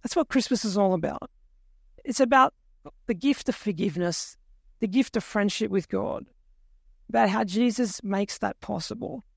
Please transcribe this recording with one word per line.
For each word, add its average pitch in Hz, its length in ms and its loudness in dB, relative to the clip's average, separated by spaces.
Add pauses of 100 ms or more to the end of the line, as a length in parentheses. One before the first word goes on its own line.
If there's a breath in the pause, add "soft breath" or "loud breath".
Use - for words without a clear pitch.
That's - 140 -4
what 320 120 2
Christmas 247 380 0
is 196 100 -2
all 196 160 4
about. - 380 -4 (760)
It's 277 160 -2
about 262 320 6 (540)
the 233 80 0
gift 269 340 0
of 240 60 0
forgiveness, 175 840 -2 (440)
the 226 80 0
gift 240 280 2
of 202 80 -2
friendship 208 460 -2
with 190 180 0
God, - 380 -4 (840)
about 226 200 4
how 214 160 0
Jesus 214 580 0
makes 196 360 -4
that - 220 -4
possible. - 640 -8 (120)